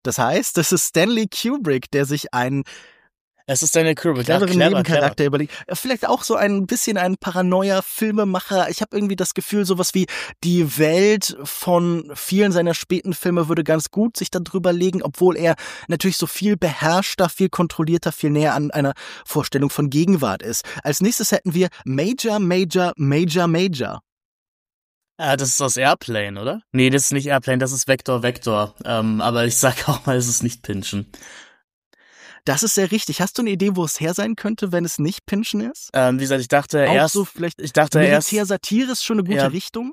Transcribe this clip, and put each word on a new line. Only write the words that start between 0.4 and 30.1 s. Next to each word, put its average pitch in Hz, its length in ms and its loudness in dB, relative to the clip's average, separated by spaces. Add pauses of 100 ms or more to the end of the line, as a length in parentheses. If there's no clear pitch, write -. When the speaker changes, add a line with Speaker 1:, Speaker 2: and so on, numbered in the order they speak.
Speaker 1:
das 170 160 2
ist 175 160 2
Stanley 214 400 2
Kubrick, 214 640 -2
der 139 160 0
sich 143 260 -4
einen 131 320 -2 (800)
Speaker 2:
Es 135 160 0
ist 156 80 -2
Stanley 160 260 2
Kubrick, 127 320 0
ja, 160 100 4
Speaker 1:
cleveren 185 180 2
Speaker 2:
clever, 165 140 6
Speaker 1:
Nebencharakter 165 440 2
Speaker 2:
clever. 143 120 2
Speaker 1:
überlegt. 143 260 0 (140)
Äh, - 80 -8
vielleicht 262 340 -4
auch - 140 0
so 220 140 0
ein 196 300 0
bisschen 226 300 -2
ein 185 220 0
Paranoia-Filmemacher. 190 1500 0
Ich - 100 -8
hab - 140 -6
irgendwie 202 220 0
das 180 180 -2
Gefühl, 202 300 -2
sowas 180 280 0
wie 185 140 2 (380)
die 165 340 2
Welt 190 640 2
von 170 720 0
vielen 196 380 2
seiner 170 220 2
späten - 380 -4
Filme 170 360 0
würde 165 160 0
ganz 156 260 0
gut 233 260 0
sich - 140 -6
da 185 80 -4
drüber 180 340 -2
legen, 180 300 0
obwohl 165 340 2
er 165 200 2 (320)
natürlich 170 280 0
so 165 100 -2
viel 202 300 0
beherrschter, 170 720 0
viel 190 200 0
kontrollierter, 165 640 0
viel - 180 -2
näher 147 240 2
an 147 160 -2
einer 139 220 0 (340)
Vorstellung 143 420 0
von 147 220 -2
Gegenwart 143 520 2
ist. - 220 -6 (200)
Als 147 160 -2
nächstes 214 320 0
hätten 185 220 0
wir 180 140 2 (160)
Major, 208 540 -2
Major, 180 580 2
Major, 160 520 2
Major. 160 520 -2 (1200)
Speaker 2:
Ah, 139 140 2
das 131 140 -2
ist - 100 0
aus 135 160 0
Airplane, 110 640 0
oder? 151 220 -6 (100)
Nee, 127 160 6
das 135 180 4
ist - 60 0
nicht 143 140 -2
Airplane, 135 320 0
das 131 140 -2
ist 131 160 -4
Vector, 127 340 0
Vector. 110 520 -2 (120)
Ähm, 110 340 0
aber 117 240 0
ich 120 140 0
sag - 280 0
<laughs> - 20 2
auch 131 180 -2
mal, 135 100 2